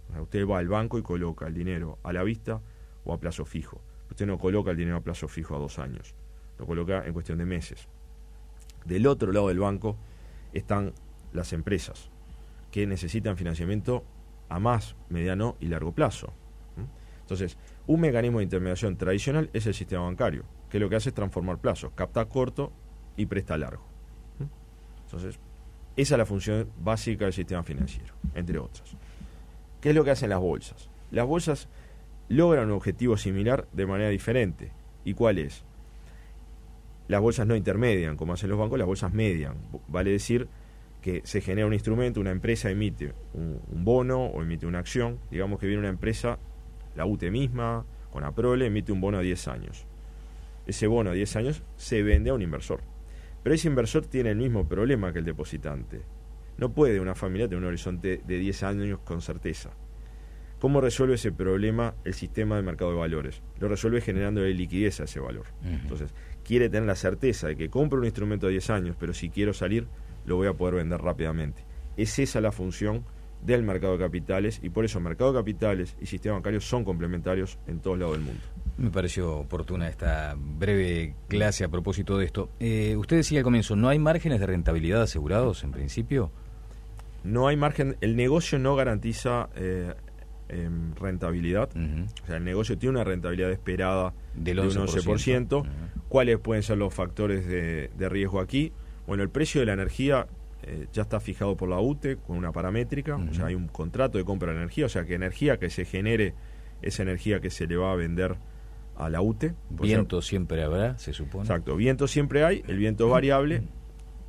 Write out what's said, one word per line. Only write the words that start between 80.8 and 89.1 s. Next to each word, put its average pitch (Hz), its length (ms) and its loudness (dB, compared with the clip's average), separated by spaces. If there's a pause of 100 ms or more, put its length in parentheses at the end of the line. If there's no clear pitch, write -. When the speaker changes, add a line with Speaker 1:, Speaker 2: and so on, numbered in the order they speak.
Speaker 2:
clase 104 340 2
a 87 60 2
propósito 95 500 0
de 98 80 4
esto. 95 320 -2
Eh, 110 380 2
usted 107 220 4
decía 151 200 4
al 131 60 4
comienzo, 113 320 4
¿no 117 120 8
hay 147 120 6
márgenes 156 400 4
de 95 60 2
rentabilidad 85 560 4
asegurados 98 600 2
en 71 80 -2
principio? 104 640 0 (920)
Speaker 1:
No 117 240 4
hay 147 100 6
margen, 147 440 2
el 113 160 4
negocio 143 420 4
no 135 160 4
garantiza, 120 800 2